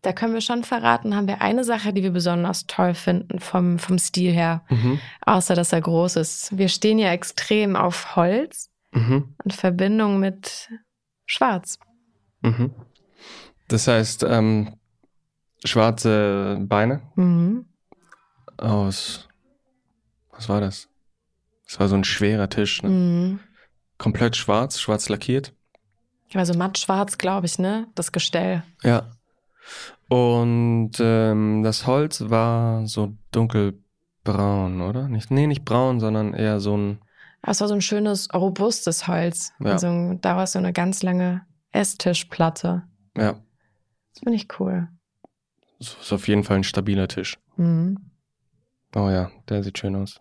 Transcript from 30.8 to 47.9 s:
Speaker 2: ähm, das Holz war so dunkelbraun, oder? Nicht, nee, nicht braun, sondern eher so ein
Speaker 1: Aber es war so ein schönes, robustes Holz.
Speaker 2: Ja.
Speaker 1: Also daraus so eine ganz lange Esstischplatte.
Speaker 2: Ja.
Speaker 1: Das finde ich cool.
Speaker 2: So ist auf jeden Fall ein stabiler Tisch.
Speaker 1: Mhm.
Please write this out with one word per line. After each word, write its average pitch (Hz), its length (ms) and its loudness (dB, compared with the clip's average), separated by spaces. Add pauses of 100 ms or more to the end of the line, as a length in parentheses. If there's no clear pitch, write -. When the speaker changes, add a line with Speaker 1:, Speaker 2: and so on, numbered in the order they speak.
Speaker 2:
ähm, 107 640 4
das 110 240 0
Holz 131 420 0
war 113 560 2
so 107 300 -4 (160)
dunkelbraun, 101 1500 0
oder? 117 260 -4
Nicht, 113 240 -4
nee, 143 160 4
nicht 147 180 -2
braun, 123 340 2
sondern 110 360 0
eher 107 240 0
so 104 180 -2
ein 104 220 -2 (420)
Speaker 1:
Aber - 100 -6
es 202 100 -2
war 208 60 0
so 208 60 0
ein 202 80 0
schönes, 208 520 -2
robustes 190 760 -2
Holz. 170 520 -2
Speaker 2:
Ja. 104 140 0
Speaker 1:
Also 175 480 0
daraus 185 320 0
so 190 60 -2
eine 180 140 -2
ganz 185 300 -2
lange 180 420 0 (260)
Esstischplatte. 175 1120 -2 (340)
Speaker 2:
Ja. 107 160 2 (800)
Speaker 1:
Das - 100 -20
finde 233 120 0
ich 214 120 -4 (120)
cool. 185 280 -2 (920)
Speaker 2:
So - 200 -16
ist - 140 -6
auf 98 140 -4
jeden 104 160 2
Fall 101 140 0
ein 95 60 2
stabiler 98 440 -2
Tisch. - 300 -8 (200)
Speaker 1:
Mhm. 170 400 0 (1000)